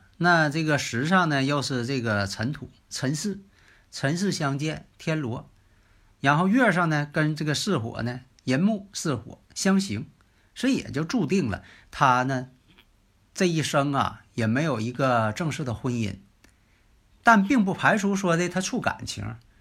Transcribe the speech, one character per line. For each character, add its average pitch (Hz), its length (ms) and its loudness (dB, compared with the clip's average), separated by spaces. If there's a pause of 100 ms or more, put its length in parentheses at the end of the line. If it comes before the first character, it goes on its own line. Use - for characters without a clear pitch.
(180)
那 165 320 4
这 160 140 -2
个 151 160 2
时 120 260 -4
上 175 240 2
呢 139 140 0
又 143 180 0
是 123 240 -4
这 131 160 -4
个 104 240 0
辰 110 260 -4
土， - 200 -12 (180)
辰 131 240 -2
巳， 196 280 -6 (500)
辰 147 260 -2
巳 190 140 0
相 139 260 -2
见 156 300 -6 (100)
天 156 220 -4
罗， 123 280 -6 (720)
然 139 160 4
后 180 120 2
月 226 240 4
上 170 180 2
呢 147 220 0
跟 156 240 0
这 151 100 -4
个 147 80 0
巳 175 240 0
火 113 240 -6
呢 123 200 -6 (220)
寅 127 160 0
木 202 340 0
巳 147 220 -2
火 - 260 -12 (140)
相 190 240 2
刑， 139 280 -6 (460)
所 262 160 -2
以 254 60 2
也 107 160 -6
就 139 120 -2
注 165 220 0
定 151 240 0
了 87 140 -6 (260)
他 127 340 4
呢 131 260 -4 (840)
这 190 140 0
一 160 160 0
生 143 300 0
啊 117 280 -2 (140)
也 117 100 0
没 123 180 2
有 135 160 0
一 117 120 -4
个 123 400 2
正 156 200 -4
式 151 120 -6
的 120 100 -4
婚 127 200 -4
姻。 107 240 -4 (1080)
但 220 180 8
并 220 220 4
不 190 80 0
排 170 240 2
除 196 180 0
说 175 220 0
的 175 100 0
他 185 140 -4
处 220 180 -4
感 - 240 -4
情。 107 320 -10 (260)